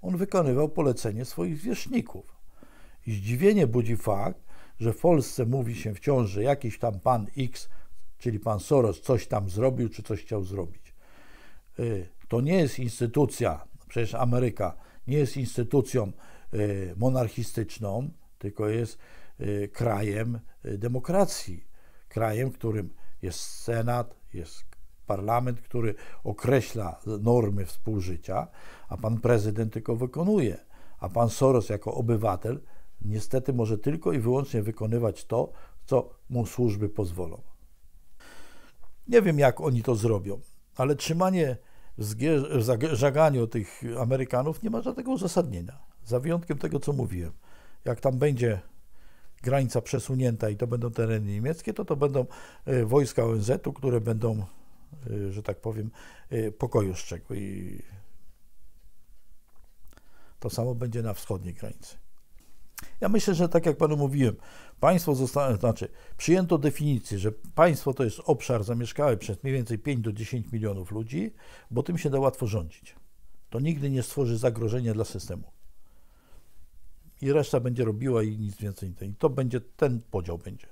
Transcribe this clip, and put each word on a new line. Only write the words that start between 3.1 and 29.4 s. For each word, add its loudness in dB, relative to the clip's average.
zdziwienie 6
budzi 4
fakt, 0
że 2
w -4
Polsce 4
mówi 0
się -4
wciąż, 2
że -2
jakiś 0
tam -2
pan 4
X, -2
czyli -2
pan 0
Soros, 4
coś 2
tam -2
zrobił, 2
czy -8
coś -4
chciał -2
zrobić. -6
Y, -2
to 2
nie 4
jest 4
instytucja, 0
przecież 0
Ameryka 2
nie 2
jest 2
instytucją, 0
y, -2
monarchistyczną, 0
tylko -4
jest, -2
y, -2
krajem, 0
y, -4
demokracji. 0
Krajem, 0
w -10
którym -2
jest -6
Senat, -2
jest -6
parlament, 0
który 0
określa 0
normy 4
współżycia, 0
a -6
pan 0
prezydent 4